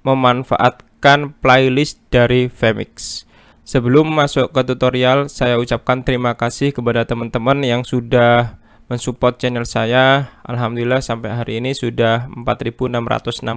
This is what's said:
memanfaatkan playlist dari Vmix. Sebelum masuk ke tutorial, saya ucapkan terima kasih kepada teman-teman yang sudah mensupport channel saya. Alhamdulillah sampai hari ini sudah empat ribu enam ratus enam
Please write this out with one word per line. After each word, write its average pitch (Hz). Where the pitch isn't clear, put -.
memanfaatkan 135
playlist 131
dari 123
Vmix. -
Sebelum 135
masuk 147
ke 131
tutorial, 127
saya 123
ucapkan 123
terima 123
kasih 139
kepada 117
teman-teman 117
yang 123
sudah 120
mensupport 123
channel 123
saya. 127
Alhamdulillah 120
sampai 113
hari 117
ini 127
sudah 120
empat 120
ribu 120
enam 120
ratus 117
enam 117